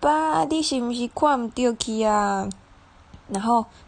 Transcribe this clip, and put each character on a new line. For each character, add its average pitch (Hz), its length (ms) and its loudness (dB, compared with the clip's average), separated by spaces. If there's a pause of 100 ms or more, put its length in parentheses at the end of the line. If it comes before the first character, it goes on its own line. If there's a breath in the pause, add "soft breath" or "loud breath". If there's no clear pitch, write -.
吧， 311 500 2
你 311 100 2
是 277 200 -2
不 240 120 -4
是 240 140 -4
看 262 420 0
不 240 140 -6
到 247 160 4
去 220 240 -2
啊？” 202 460 0 (840)
然 196 100 -4
后， 226 240 2 (240 loud breath)